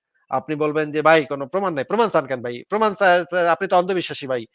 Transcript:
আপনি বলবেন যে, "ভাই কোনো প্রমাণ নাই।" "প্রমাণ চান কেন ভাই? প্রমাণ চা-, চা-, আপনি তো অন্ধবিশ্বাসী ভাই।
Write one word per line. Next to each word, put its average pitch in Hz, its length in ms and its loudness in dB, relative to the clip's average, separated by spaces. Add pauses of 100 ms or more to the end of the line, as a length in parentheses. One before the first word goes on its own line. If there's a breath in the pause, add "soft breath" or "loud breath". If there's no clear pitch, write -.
(300)
আপনি 131 260 -4
বলবেন 151 320 -2
যে, 151 140 -4
"ভাই 160 220 8
কোনো 139 220 -6
প্রমাণ 185 260 -4
নাই।" 135 140 -4
"প্রমাণ 214 220 0
চান 160 180 0
কেন 127 140 -6
ভাই? 120 160 -8 (100)
প্রমাণ 214 260 0
চা-, 180 320 2
চা-, 175 260 -2
আপনি 180 160 0
তো 185 100 2
অন্ধবিশ্বাসী 180 500 -2
ভাই। 127 160 -4 (120)